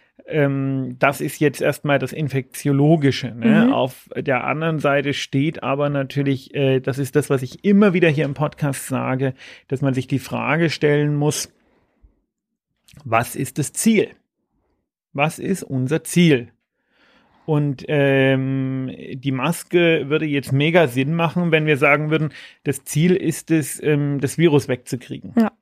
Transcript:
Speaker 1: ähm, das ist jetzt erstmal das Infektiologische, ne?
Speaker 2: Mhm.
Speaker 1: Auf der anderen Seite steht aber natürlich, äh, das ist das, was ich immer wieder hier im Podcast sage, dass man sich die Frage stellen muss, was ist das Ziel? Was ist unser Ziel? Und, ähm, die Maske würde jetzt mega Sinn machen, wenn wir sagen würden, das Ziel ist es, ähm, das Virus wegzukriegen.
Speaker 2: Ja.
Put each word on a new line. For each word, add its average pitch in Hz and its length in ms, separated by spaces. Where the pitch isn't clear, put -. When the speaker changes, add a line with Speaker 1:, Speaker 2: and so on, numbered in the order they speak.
Speaker 1:
ähm, 135 760
das 139 220
ist 147 180
jetzt 147 220
erstmal 143 380
das 127 140
Infektiologische, 139 1200
ne? 220 320
Speaker 2:
Mhm. 269 60
Speaker 1:
Auf 127 420
der 135 300
anderen 156 340
Seite 143 340
steht - 500
aber 139 260
natürlich, 139 640
äh, 135 240
das 131 180
ist 139 200
das, 147 120
was 135 120
ich - 240
immer 202 280
wieder 170 160
hier 147 160
im 139 80
Podcast 143 540
sage, 131 460
dass 131 140
man 135 120
sich 131 140
die 139 120
Frage 135 500
stellen 147 460
muss, 147 360
was 117 320
ist - 240
das - 140
Ziel? 220 360
Was 147 260
ist 185 240
unser 135 400
Ziel? 147 460
Und, 147 440
ähm, 135 1000
die 131 180
Maske 165 720
würde 156 180
jetzt 143 280
mega 160 340
Sinn 135 260
machen, 170 380
wenn 156 140
wir 151 100
sagen 151 340
würden, 156 200
das - 220
Ziel 175 320
ist - 340
es, 160 320
ähm, 143 380
das 139 160
Virus 147 320
wegzukriegen. - 680
Speaker 2:
Ja. 226 140